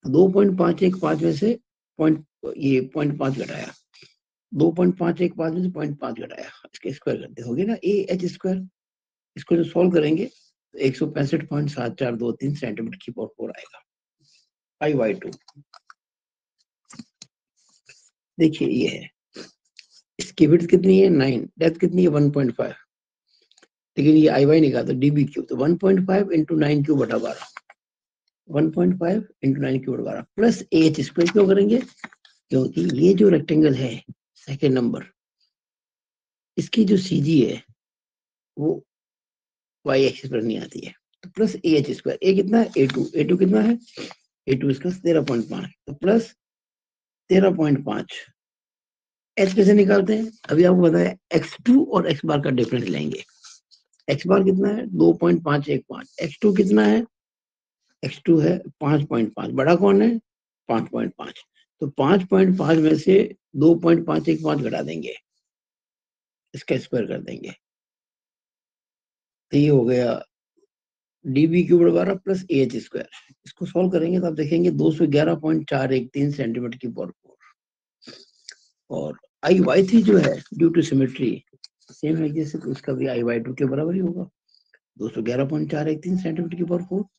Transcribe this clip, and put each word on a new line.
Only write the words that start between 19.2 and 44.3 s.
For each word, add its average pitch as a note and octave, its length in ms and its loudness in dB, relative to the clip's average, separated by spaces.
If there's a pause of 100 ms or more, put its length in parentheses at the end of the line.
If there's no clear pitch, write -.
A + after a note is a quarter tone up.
इसकी - 280 2
width E3+ 220 4
कितनी F#3+ 300 4
है? G3 100 6
Nine। C3+ 400 0 (100)
Depth E3 220 0
कितनी F3+ 200 0
है? F3 80 4
वन D3 220 2
पॉइंट C3+ 240 -2
फ़ाइव। - 180 -6 (1200)
लेकिन D3+ 180 4
ये D#3 140 6
आईवाई D3 320 4
निकाला, B2+ 260 2
तो - 80 -2
डीबीक्यू, C#3 480 0
तो B2+ 120 -8
one D3+ 220 0
point F#3+ 300 2
five F#3+ 260 0
into D#3 240 0
nine D3 280 2
cube D3 140 2
बटा A2+ 180 -2
बारह। - 300 -8 (1000)
one D#3+ 220 0
point F3+ 280 0
five F#3+ 280 -2 (180)
into C#3 160 0
nine C3 220 -2
cube C3 120 -6
बटा A#2 80 -8
बारह G#2+ 220 -8 (100)
plus A3+ 280 0
ए D#3+ 180 2
एच D#3 200 2
स्क्वायर। E3+ 300 -2
क्यों G3+ 160 4
करेंगे? G3+ 320 2 (720)
क्योंकि C3 300 0 (160)
ये F3 160 4
जो G3 160 6
rectangle D3+ 460 2
है B2+ 140 -6 (580)
second C#3 260 0
number, A#2+ 320 -2 (1500)
इसकी G#3+ 280 -2
जो G3 120 2
सीजी D3 440 0
है - 220 -2 (920)
वो D3 260 -4 (1000)
Y C3+ 200 2
axis C3 260 -6
पर A#2 100 -4
नहीं A2 180 -4
आती - 200 -14
है, - 140 -16 (300)
तो F#3 60 -20
plus G3 260 -2
ए D#3+ 220 0
एच C#3 140 0
स्क्वायर। - 320 -6
ए F#3+ 120 4
कितना G3+ 240 2
है? A3 180 0
ए C3+ 100 4
टू। - 180 -4 (100)
ए D3+ 80 0
टू F3+ 140 2
कितना F#3+ 240 2
है? A#3 160 2 (680)